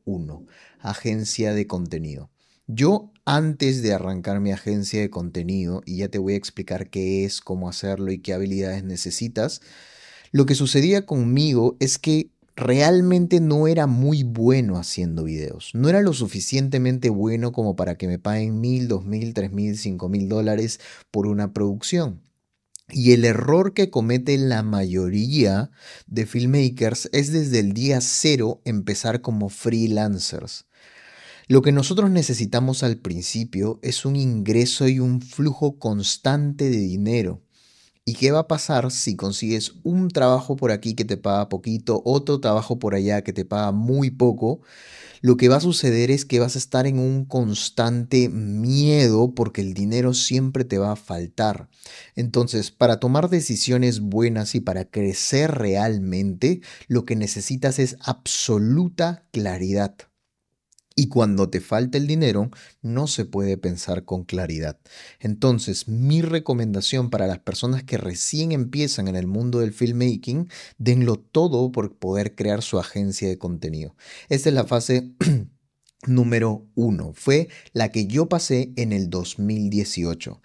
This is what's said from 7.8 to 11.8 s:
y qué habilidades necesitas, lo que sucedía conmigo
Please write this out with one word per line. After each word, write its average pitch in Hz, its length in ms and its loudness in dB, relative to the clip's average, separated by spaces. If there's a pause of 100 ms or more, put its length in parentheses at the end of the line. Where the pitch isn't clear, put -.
y 90 80 -6
qué 95 140 -8
habilidades 95 500 -4
necesitas, 107 800 -6 (680)
lo 139 140 4
que 139 100 2
sucedía 147 500 2
conmigo 123 760 2